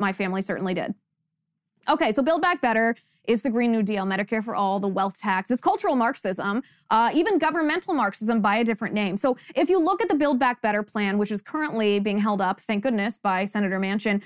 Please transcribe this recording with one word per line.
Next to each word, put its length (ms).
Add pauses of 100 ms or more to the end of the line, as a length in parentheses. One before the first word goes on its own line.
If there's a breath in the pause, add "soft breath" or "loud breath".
My 120
family 300
certainly 320
did. 220 (920)
Okay, 220
so 140
Build 180
Back 180
Better 360 (260 soft breath)
is 200
the 80
Green 200
New 140
Deal, 200
Medicare 380
for 140
All, 240
the 80
wealth 280
tax. 320
It's 120
cultural 340
Marxism, 640 (300 soft breath)
uh, 240
even 240
governmental 560
Marxism 460
by 160
a 80
different 280
name. 240
So 200 (180 loud breath)
if 140
you 100
look 240
at 60
the 80
Build 240
Back 200
Better 220
plan, 360
which 120
is 100
currently 600
being 180
held 220
up, 200
thank 220
goodness, 340
by 280
Senator 340
Manchin, 480